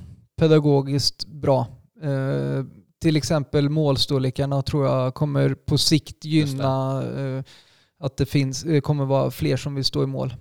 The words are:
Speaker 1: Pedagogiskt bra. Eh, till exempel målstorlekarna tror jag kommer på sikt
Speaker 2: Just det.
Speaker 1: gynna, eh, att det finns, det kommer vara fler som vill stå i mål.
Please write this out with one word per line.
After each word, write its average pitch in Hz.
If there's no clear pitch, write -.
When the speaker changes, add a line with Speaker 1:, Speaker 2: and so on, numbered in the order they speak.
Speaker 1:
Pedagogiskt 143
bra. 135
Eh, 139
till 160
exempel 143
målstorlekarna 139
tror 139
jag 131
kommer 139
på 147
sikt -
Speaker 2:
Just 151
det. 135
Speaker 1:
gynna, 135
eh, 131
att 143
det 135
finns, 135
det 156
kommer 143
vara 135
fler 147
som 143
vill 135
stå 143
i 135
mål. 135